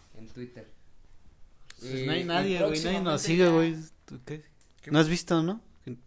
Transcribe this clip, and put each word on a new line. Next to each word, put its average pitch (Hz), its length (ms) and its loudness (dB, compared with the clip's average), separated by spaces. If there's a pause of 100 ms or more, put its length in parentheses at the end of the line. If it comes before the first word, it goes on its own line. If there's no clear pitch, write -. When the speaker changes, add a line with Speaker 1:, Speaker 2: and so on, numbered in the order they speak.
(160)
Speaker 1:
En 110 120 -16
Twitter. 123 440 -16 (1080)
Speaker 2:
Pues 123 160 -12
Speaker 1:
Y, 131 100 -4
Speaker 2:
no 147 60 -2
hay 170 100 -2
Speaker 1:
y 180 40 -6
Speaker 2:
nadie, 180 340 0
güey, 156 240 0
nadie 185 180 -2
nos 160 220 0
Speaker 1:
próximamente - 0 -
Speaker 2:
sigue, 175 220 4
Speaker 1:
ya 170 60 6
Speaker 2:
güey. 165 240 4 (300)
¿Tú 131 200 -16
qué? 151 180 -12 (380)
Speaker 3:
¿Qué? 147 100 -8
Speaker 2:
¿No 147 80 6
has 160 80 6
visto, 170 340 0
no? 190 200 -2 (220)
Que 123 240 -12